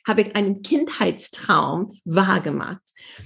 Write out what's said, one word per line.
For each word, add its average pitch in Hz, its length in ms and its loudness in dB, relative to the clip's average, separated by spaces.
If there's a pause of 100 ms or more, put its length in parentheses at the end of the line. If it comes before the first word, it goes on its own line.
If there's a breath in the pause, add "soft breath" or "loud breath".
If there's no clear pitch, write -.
habe 214 140 4
ich 208 160 0
einen 202 240 0
Kindheitstraum 180 1400 0
wahrgemacht 180 760 0 (460 loud breath)